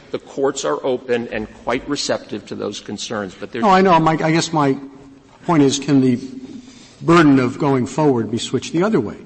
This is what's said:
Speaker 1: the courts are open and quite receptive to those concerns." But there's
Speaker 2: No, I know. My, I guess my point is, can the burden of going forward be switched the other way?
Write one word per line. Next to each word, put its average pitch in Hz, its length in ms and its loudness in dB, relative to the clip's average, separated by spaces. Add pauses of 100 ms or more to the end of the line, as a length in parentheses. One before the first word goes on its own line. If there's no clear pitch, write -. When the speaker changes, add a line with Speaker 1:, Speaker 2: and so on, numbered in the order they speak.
(120)
Speaker 1:
the 123 80 -6
courts - 440 -4
are 147 200 -2
open 120 460 -2
and 107 220 -8 (120)
quite 123 240 -4
receptive 117 600 -6
to 110 80 -12
those 104 240 -8
concerns." 104 540 -8
But - 180 -14
there's 117 120 -6
Speaker 2:
No, 214 60 4
I 190 120 6
know. 185 180 6
My, 160 140 2
I 160 180 0
guess 165 200 0
my 143 260 2 (680)
point 160 180 4
is, 131 160 2
can 139 220 2
the 127 180 2 (840)
burden 147 380 6
of 123 200 -2
going 135 280 0
forward 123 440 0
be 117 60 -2
switched - 360 -6
the 165 100 2
other 214 160 0
way? 101 260 -6